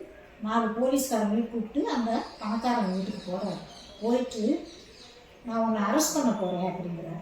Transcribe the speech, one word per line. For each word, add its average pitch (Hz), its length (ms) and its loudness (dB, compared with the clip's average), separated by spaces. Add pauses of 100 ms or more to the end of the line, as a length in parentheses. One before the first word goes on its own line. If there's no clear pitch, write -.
(420)
நாலு 220 240 2
போலீஸ்காரங்களையும் 226 840 2
கூப்பிட்டு 233 380 -2
அந்த 240 200 0 (300)
பணக்காரங்க 220 540 0
வீட்டுக்கு 196 320 -4
போறாரு. 185 360 -4 (400)
போயிட்டு, 233 420 0 (1000)
"நான் 226 180 0
உன்னை 220 180 2
அரெஸ்ட் 247 320 2
பண்ண 262 180 4
போறேன்" 180 360 0
அப்படிங்கிறாரு. 170 540 -6